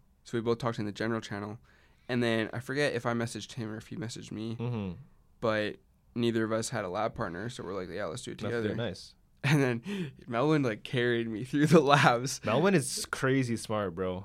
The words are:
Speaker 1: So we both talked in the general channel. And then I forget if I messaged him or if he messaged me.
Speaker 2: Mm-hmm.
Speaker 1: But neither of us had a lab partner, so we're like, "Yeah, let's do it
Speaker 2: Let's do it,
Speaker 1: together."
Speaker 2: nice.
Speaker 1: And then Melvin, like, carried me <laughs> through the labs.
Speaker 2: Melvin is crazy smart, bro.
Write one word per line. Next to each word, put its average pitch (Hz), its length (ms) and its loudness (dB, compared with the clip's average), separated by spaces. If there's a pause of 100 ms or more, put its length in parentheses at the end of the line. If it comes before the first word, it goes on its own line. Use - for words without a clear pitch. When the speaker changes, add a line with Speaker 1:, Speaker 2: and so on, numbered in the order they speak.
(260)
Speaker 1:
So - 120 -4
we 117 40 0
both 117 180 2
talked 117 200 -2
in 107 60 -2
the 104 60 -4
general 110 300 -2
channel. 104 380 -8 (500)
And 123 140 2
then 113 300 2
I 120 60 -6
forget 139 340 -2
if - 120 -2
I 120 80 0
messaged 117 400 -4
him 113 160 -6
or 107 80 -8
if 110 100 -14
he - 100 -12
messaged 110 340 -8
me. 110 280 -6
Speaker 2:
Mm-hmm. 117 320 -2 (500)
Speaker 1:
But 107 340 0 (400)
neither 117 280 2
of 107 100 0
us 113 160 -2
had 110 160 -4
a 90 40 -4
lab 107 240 -2
partner, 101 360 -6
so - 160 -10
we're 92 100 -6
like, 90 160 -6
"Yeah, 98 140 -4
let's 92 180 -6
do - 80 -8
it - 100 -10
Speaker 2:
Let's 107 120 -4
do 117 60 -2
it, - 40 -2
Speaker 1:
together." 104 120 0
Speaker 2:
nice. - 380 -6 (300)
Speaker 1:
And 139 180 4
then 135 500 -2 (140)
Melvin, 143 380 2
like, 107 200 -2
carried 120 460 0
me 110 140 -6
<laughs> - 0 -
through 147 240 2
the 165 140 10
labs. 135 640 4
Speaker 2:
Melvin 143 300 4
is 135 360 0
crazy 131 460 2
smart, 104 360 -2
bro. 92 320 -4